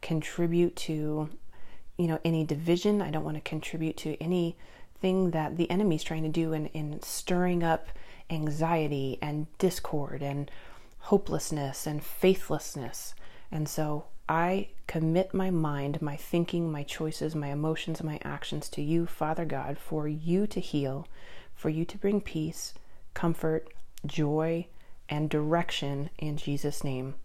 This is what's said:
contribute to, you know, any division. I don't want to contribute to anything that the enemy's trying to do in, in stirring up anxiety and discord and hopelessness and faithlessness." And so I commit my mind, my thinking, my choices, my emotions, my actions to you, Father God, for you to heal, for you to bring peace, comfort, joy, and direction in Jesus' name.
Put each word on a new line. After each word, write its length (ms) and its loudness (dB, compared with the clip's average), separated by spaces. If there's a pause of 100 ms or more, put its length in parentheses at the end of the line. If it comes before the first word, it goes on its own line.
contribute 720 2
to, 540 -2 (680)
you 100 4
know, 180 2
any 180 4
division. 580 4
I 100 -2
don't 120 0
want 140 -2
to 120 -6
contribute 480 -2
to 240 -4
anything 1080 0
that 240 0
the 160 2
enemy's 320 4
trying 200 -2
to 60 0
do 220 2
in, 160 0
in 340 -4
stirring 600 2
up 240 4 (420)
anxiety 920 2
and 260 -2 (100)
discord 640 2
and 300 -2 (560)
hopelessness 760 2
and 160 -2
faithlessness." 1120 0 (380)
And 160 -2
so 380 0 (240)
I 400 2 (180)
commit 460 2
my 180 2
mind, 500 0
my 140 -2
thinking, 560 0
my 120 -4
choices, 520 -4
my 140 -2
emotions, 520 -2
my 220 -4
actions 460 -4
to 120 -4
you, 240 4
Father 380 0
God, 340 -2
for 300 -2
you 400 2
to 140 -2
heal, 440 0 (480)
for 140 -2
you 160 2
to 140 -4
bring 240 2
peace, 520 -4 (400)
comfort, 540 2 (380)
joy, 640 2 (420)
and 200 0
direction 880 2
in 200 -2
Jesus' 480 2
name. 400 -2